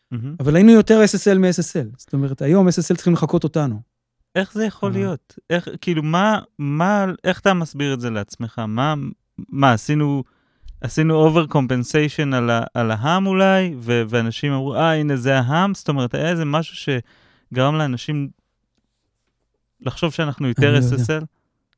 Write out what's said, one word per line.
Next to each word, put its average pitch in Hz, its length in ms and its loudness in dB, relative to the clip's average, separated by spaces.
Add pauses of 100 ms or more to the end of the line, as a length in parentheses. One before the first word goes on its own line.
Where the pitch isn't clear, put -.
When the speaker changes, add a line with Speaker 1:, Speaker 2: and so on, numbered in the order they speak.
(100)
Speaker 1:
מהמם. 123 300 -10
Speaker 2:
אבל 147 160 2
היינו 214 160 10
יותר 220 320 6
S 202 140 2
S 196 160 2
L 190 40 4
מ-S 180 240 2
S 120 300 -6
L. - 40 -18
זאת - 160 -20
אומרת, 139 300 -4
היום 180 260 4
S - 20 4
S 170 220 0
L 170 40 -2
צריכים - 160 0
לחקות 165 320 0
אותנו. 139 360 -4 (540)
Speaker 1:
איך 190 180 -4
זה 214 120 -4
יכול 196 280 -4
Speaker 2:
אה. 190 60 -4
Speaker 1:
להיות? 196 400 -8 (120)
איך, 175 180 -2 (120)
כאילו, 156 220 -2
מה, 185 380 0 (180)
מה, 175 480 0 (180)
איך 180 160 -2
אתה 196 140 2
מסביר 143 400 -4
את 123 60 -4
זה 120 100 -4
לעצמך? 110 480 -8 (100)
מה, 131 260 -2 (540)
מה, 139 240 4
עשינו, 143 520 0 (560)
עשינו 156 480 2 (160)
overcompensation 139 920 0
על 120 140 0
ה-, 117 140 0 (100)
על 113 160 0
ההאם 156 360 -2
אולי, 190 520 2
ו-, 117 300 0
ואנשים 117 440 -2
אמרו, 135 220 -4
"אה, 160 200 0
הנה 151 220 -2
זה 131 220 0
ההאם"? 165 360 0
זאת - 140 -10
אומרת, 135 260 -2
היה 147 160 -2
איזה 165 140 -2
משהו 151 320 -4 (720)
שגרם 135 240 0
לאנשים 143 560 -4 (1500)
לחשוב 143 320 -4
שאנחנו 143 360 -4
יותר 120 140 0
Speaker 2:
אני 131 180 4
לא 123 40 2
יודע. 123 120 0
Speaker 1:
S 127 40 0
S 156 220 -2
L? 156 40 -12 (520)